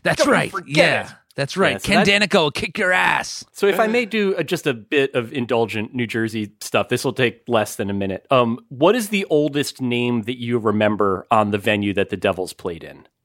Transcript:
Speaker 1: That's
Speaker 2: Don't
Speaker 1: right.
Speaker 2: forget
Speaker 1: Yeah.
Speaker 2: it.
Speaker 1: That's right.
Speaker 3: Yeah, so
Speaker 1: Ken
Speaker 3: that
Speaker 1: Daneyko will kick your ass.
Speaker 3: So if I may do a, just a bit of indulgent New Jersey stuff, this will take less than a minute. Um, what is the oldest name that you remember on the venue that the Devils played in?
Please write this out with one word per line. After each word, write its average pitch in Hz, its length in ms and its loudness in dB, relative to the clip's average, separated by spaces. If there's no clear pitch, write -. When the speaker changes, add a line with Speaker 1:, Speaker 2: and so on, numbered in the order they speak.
Speaker 1:
That's 165 200 2
Speaker 2:
Don't 269 80 2
Speaker 1:
right. - 200 2
Speaker 2:
forget 143 260 -6
Speaker 1:
Yeah. 135 300 4
Speaker 2:
it. - 60 -18
Speaker 1:
That's 139 220 -6
right. 175 160 2
Speaker 3:
Yeah, 101 60 -6
so 170 260 2
Speaker 1:
Ken 202 160 4
Speaker 3:
that 196 80 0
Speaker 1:
Daneyko 202 140 2
will 147 80 0
kick 202 260 -8
your 185 140 0
ass. 175 520 0
Speaker 3:
So - 120 -2
if 202 140 2
I 220 80 2
may 240 180 0
do 202 320 0
a, 170 60 0
just 156 240 -4
a 135 60 2
bit 135 420 0
of 123 180 -4
indulgent 113 600 -2
New 123 120 -2
Jersey 110 440 -4
stuff, - 280 0
this 123 140 -2
will 135 100 -2
take 120 340 -2
less 110 280 0
than 101 140 -4
a 101 40 -4
minute. 95 360 -4
Um, 123 300 2
what 156 260 2
is 214 140 -4
the 196 200 -2
oldest 147 520 0
name 120 420 0
that 113 160 -8
you 120 200 -2
remember 104 720 2
on 107 200 4
the 104 60 0
venue 101 360 0
that 95 160 0
the 101 80 -6
Devils 90 360 -2
played 82 300 -10
in? 71 240 -18